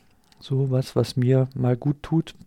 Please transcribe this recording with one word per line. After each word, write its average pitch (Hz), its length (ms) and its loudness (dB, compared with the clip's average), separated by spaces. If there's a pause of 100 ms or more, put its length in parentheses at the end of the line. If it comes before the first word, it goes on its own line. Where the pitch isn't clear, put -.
(400)
So 135 300 -2
was, 127 260 -2
was 123 200 0
mir 127 380 2
mal 123 220 0
gut 143 260 -4
tut. - 320 -2 (120)